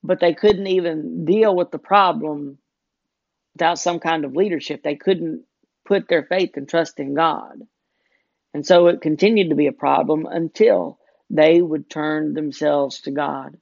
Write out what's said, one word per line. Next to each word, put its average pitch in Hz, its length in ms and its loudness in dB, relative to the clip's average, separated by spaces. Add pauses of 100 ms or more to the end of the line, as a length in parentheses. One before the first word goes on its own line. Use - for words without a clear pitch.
but 175 160 -2
they 170 140 2
couldn't 196 340 0
even 170 580 -2
deal 208 280 4
with 175 180 -2
the 156 80 -10
problem 151 760 0 (960)
without 170 260 0
some 175 200 -2
kind 165 240 -2
of 135 120 -8
leadership. 165 460 -2
They 147 140 -4
couldn't 165 480 -4 (400)
put 196 240 -2
their 160 160 2
faith 180 320 -2
and 139 140 -10
trust 165 300 -2
in 139 160 -8
God. - 520 -2 (840)
And 147 120 -8
so 175 220 6
it 170 140 2
continued 180 480 2
to 151 60 0
be 147 120 2
a 131 60 -2
problem 151 520 0
until 156 760 0 (300)
they 160 320 4
would 156 280 -4
turn 151 440 -6
themselves 147 680 -4
to 139 100 -10
God. 139 500 -8